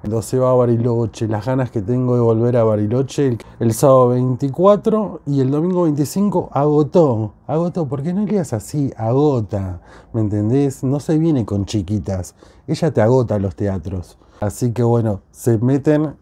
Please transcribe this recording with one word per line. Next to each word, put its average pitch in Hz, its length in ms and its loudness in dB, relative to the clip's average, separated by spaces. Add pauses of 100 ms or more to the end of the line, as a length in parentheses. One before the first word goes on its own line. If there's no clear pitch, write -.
cuando 107 220 -4
se 127 180 -2
va 127 100 2
a 131 40 4
Bariloche. 117 720 0
Las 107 180 -4
ganas 131 240 -2
que 110 120 -6
tengo 123 340 0
de 120 40 2
volver 117 360 2
a 117 80 2
Bariloche. 113 640 0
El, 117 100 -2 (220)
el 117 120 2
sábado 131 360 6
veinticuatro 170 1160 0
y 143 160 0
el 131 120 0
domingo 175 320 0
veinticinco 170 680 0
agotó. 143 800 2 (120)
Agotó, 165 400 -2
porque 139 260 -4
no 202 100 -2
le 190 100 -2
digas 185 200 -2
así, 123 440 -4
agota. 110 840 0 (320)
¿Me 113 80 -2
entendés? 110 600 0
No 135 160 0
se 156 200 0
viene 156 260 2
con 101 200 -2
chiquitas. 95 720 -4 (320)
Ella - 260 -2
te 123 80 0
agota 110 380 2
los 98 160 -2
teatros. 95 640 -6 (220)
Así 107 320 -4
que 120 100 -2
bueno, 113 380 0 (100)
se 117 280 0
meten 143 640 0